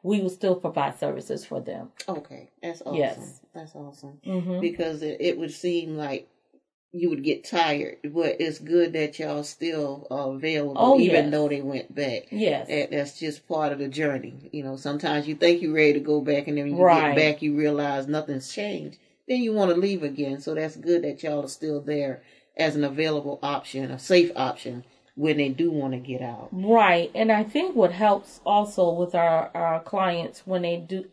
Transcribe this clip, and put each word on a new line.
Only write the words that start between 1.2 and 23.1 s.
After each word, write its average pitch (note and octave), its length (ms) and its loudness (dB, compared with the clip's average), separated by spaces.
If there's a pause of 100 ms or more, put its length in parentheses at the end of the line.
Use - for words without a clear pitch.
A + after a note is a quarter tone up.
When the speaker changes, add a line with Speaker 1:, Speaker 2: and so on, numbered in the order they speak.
Speaker 1:
for - 160 -8
them. - 300 -12 (180)
Speaker 2:
Okay, D3+ 420 -12 (100)
that's E3+ 200 -10
awesome. D3 140 -8
Speaker 1:
Yes. - 440 -4 (140)
Speaker 2:
That's D#3+ 220 -16
awesome. C#3+ 500 -18
Speaker 1:
Mm-hmm. F3+ 340 -4
Speaker 2:
Because E3 420 -4
it, D3+ 200 -6
it E3+ 160 0
would D#3 140 -6
seem E3+ 460 -4
like C#3 300 -6 (640)
you F3 180 0
would C#3 140 -4
get D3+ 220 0
tired, D3+ 520 0 (160)
but E3 260 0
it's D#3 200 -4
good D#3+ 340 2
that D3+ 240 -2
y'all D3 260 -4
still D3 680 -6
are C3+ 240 -4
available, D3 420 -2
Speaker 1:
Oh, C4+ 220 8
Speaker 2:
even E3+ 260 6
Speaker 1:
yes. D3 60 0
Speaker 2:
though D3+ 160 2
they C#3+ 140 -2
went C3+ 340 -6
back. C3+ 360 -4
Speaker 1:
Yes. F3+ 360 0
Speaker 2:
That, D3 240 -2
that's C#3+ 280 -4
just D3+ 280 -8
part D#3 240 0
of C#3 80 -6
the C#3+ 80 -4
journey. C#3 640 -4
You D3 120 -8
know, C3+ 120 -8
sometimes D3 520 -2
you D3+ 80 -4
think E3+ 260 6
you're D#3 120 -2
ready D3+ 200 6
to D3 80 2
go D3+ 200 2
back, C#3+ 260 0
and D3 100 -2
then C#3+ 80 -2
when D3 120 -2
you F3+ 60 6
Speaker 1:
Right. D#3 320 6
Speaker 2:
get D3+ 180 6
back, D3 80 -6
you D3 140 0
realize D3 520 0
nothing's D3 460 -4
changed. F#3+ 460 -8 (280)
Then B3+ 140 0
you A3 120 0
wanna F#3+ 220 4
leave F#3 280 0
again. C#3 380 -4
So D#3+ 120 -6
that's D#3 220 -4
good E3+ 280 2
that C#3+ 200 -6
y'all D3 220 -2
are - 20 -12
still D3 340 -6
there C#3 400 -4 (360)
as D3+ 180 0
an D3 80 2
available C#3+ 580 -2